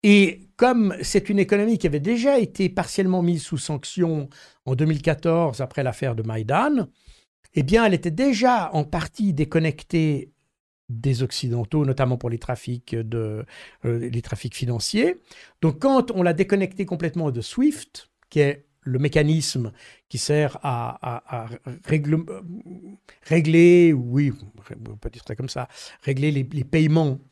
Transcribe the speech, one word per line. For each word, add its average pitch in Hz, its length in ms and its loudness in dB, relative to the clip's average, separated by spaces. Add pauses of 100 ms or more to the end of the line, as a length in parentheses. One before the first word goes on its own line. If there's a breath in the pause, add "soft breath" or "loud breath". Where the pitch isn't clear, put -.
Et 202 540 6
comme 233 460 2
c'est - 260 0
une 202 100 2
économie 202 400 2
qui - 80 -2
avait 147 140 0
déjà 240 400 2
été 190 280 -2
partiellement 185 540 -2
mise 170 220 0
sous 151 140 -6
sanction 151 680 -4 (360 loud breath)
en 131 100 -2
deux 143 120 0
mille 156 160 0
quatorze, 165 580 0
après 135 240 -4
l'affaire 123 320 -4
de 110 80 -4
Maïdan, 143 640 0 (680 soft breath)
eh 151 80 0
bien, 214 220 4
elle 202 100 4
était 170 160 -2
déjà 233 640 2
en 151 100 2
partie 175 480 -4
déconnectée 156 1000 -2 (600)
des 120 320 -2
Occidentaux, 120 600 -2
notamment 131 320 0
pour 120 140 -6
les 117 80 -6
trafics 123 560 -8
de, 113 500 -6 (400 loud breath)
euh, 120 240 -2
les 117 140 -4
trafics - 320 -10
financiers. 202 600 -2 (460 loud breath)
Donc, 160 180 0
quand 262 300 2
on 190 120 0
l'a 175 120 2
déconnectée 196 500 -2
complètement 165 460 -4
de 117 100 -4
swift, - 680 -2 (200)
qui 151 100 0
est 143 260 0 (160)
le 127 160 -2
mécanisme 143 760 0 (360 loud breath)
qui 123 100 -8
sert 147 440 0
à, 120 400 -4
à, 120 420 -8
à 113 40 -14 (360)
règle-, 156 440 -2
euh, 190 140 -14 (800 soft breath)
régler, 170 680 6
oui, 127 400 0 (560)
on 104 80 -14
peut - 140 -12
dire - 160 -20
ça 107 80 -10
comme 131 140 -10
ça, 123 200 -10 (340 loud breath)
régler 143 280 -2
les, 139 140 -2
les 131 200 -6
paiements 156 540 2 (140)